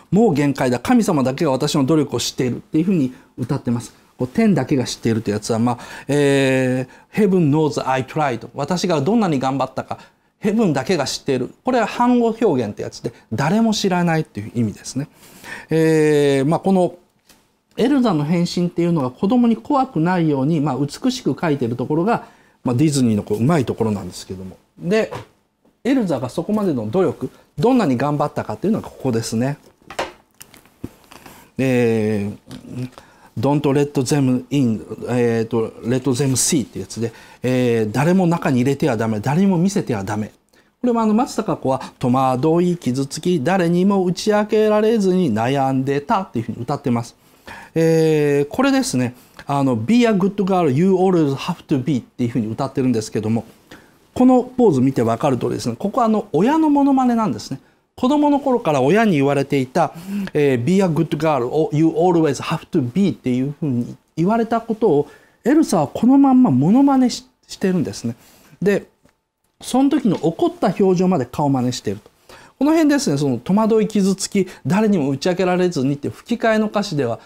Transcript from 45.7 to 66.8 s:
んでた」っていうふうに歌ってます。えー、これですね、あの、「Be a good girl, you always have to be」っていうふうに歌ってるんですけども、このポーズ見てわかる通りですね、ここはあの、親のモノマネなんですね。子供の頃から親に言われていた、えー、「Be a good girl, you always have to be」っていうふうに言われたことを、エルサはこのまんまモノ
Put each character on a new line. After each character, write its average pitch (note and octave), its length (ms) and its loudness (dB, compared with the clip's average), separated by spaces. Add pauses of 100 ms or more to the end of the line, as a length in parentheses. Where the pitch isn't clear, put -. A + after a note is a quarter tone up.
ん C3 140 0
で C#3 160 -2
た」 F#3+ 220 0
っ - 80 -14
て A#2 80 -4
い - 20 -4
う - 40 -6
ふ - 40 -16
う - 40 -6
に - 80 -12
歌 - 140 -4
っ - 60 -8
て - 80 -2
ま A#2 140 0
す。 - 120 -16 (600)
え D#3 760 2
ー、 - 60 -16
こ B3+ 80 0
れ C#4 80 2
で C4+ 120 2
す C3+ 140 -4
ね、 B2 180 -2 (300)
あ C#3 180 -2
の、 C3 140 0
「Be A#3 280 2
a A3+ 60 4
good G3 320 0
girl, F3+ 280 2
you F3+ 220 2
always F3 420 2
have - 320 -10
to C3+ 160 0
be」 C#3 160 -2
っ - 20 -14
て - 220 -8
い A#2+ 40 0
う - 40 0
ふ - 60 -4
う - 20 -2
に G#2+ 120 -2
歌 C3+ 140 -6
っ C3 80 -8
て C#3 80 -2
る B2+ 60 0
ん B2+ 40 2
で A2 100 0
す - 100 -10
け A2+ 100 -4
ど G#2+ 80 -4
も、 A2+ 160 -2 (680)
こ B3+ 120 2
の B3+ 180 4
ポ B3 260 2
ー - 20 2
ズ C3 100 2
見 C3+ 100 2
て C3 120 0
わ A2+ 140 0
か D3+ 120 0
る B2+ 80 0
通 B2 80 -4
り A#2+ 60 -2
で A#2+ 80 -6
す A#2+ 100 -6
ね、 A2+ 80 -6
こ G3+ 140 -6
こ - 80 -2
は A3+ 80 2
あ - 20 2
の、 G#3+ 240 0
親 A#3 240 2
の D#4+ 120 2
モ C#4+ 140 2
ノ C#4 100 2
マ C4 120 2
ネ A#3+ 100 2
な A3 120 0
ん C#3+ 40 -2
で G#2+ 80 -6
す - 120 -12
ね。 C#3 80 -10 (360)
子 - 140 0
供 D4 200 2
の C#4+ 100 2
頃 B3+ 200 0
か E3 120 -2
ら C#3 100 2
親 G3 240 4
に G#3 80 2
言 C#3 120 2
わ C#3+ 100 2
れ C#3 100 0
て C#3 140 0
い B2+ 80 -2
た、 E3+ 260 0 (400)
え C#3+ 220 2
ー、 A#2+ 100 -2
「Be F#3 160 4
a F#3+ 60 2
good D#3+ 300 -2
girl, D3 580 0
you D#3+ 140 4
always D#3+ 520 2
have - 300 -8
to F3 100 0
be」 D#3+ 300 0
っ - 20 -4
て - 160 -6
い B2+ 180 -2
う C#3+ 120 -8
ふ D#3 80 -4
う - 20 -2
に B2 260 -4 (220)
言 D#3+ 80 0
わ A3 120 0
れ A3+ 100 0
た A3+ 140 -2
こ A3+ 120 -6
と A3 160 0
を、 C#3+ 180 2 (360)
エ B3+ 100 2
ル D#4 100 4
サ F3 180 0
は C#3 60 0
こ - 200 -2
の C4+ 100 6
ま C#4 140 6
ん B3+ 100 6
ま A#3 80 6
モ C#3+ 220 4
ノ B3+ 100 6